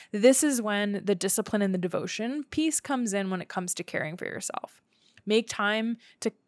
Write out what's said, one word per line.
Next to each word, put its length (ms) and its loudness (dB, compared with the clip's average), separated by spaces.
This 320 6
is 200 2
when 420 -2
the 100 2
discipline 460 0
and 140 2
the 40 0
devotion 640 -4
piece 360 0
comes 320 -2
in 160 -2
when 140 -2
it 80 -12
comes 240 -4
to 100 -6
caring 320 -6
for 80 -8
yourself. 560 -10
Make 240 2
time 480 0
to, 120 -2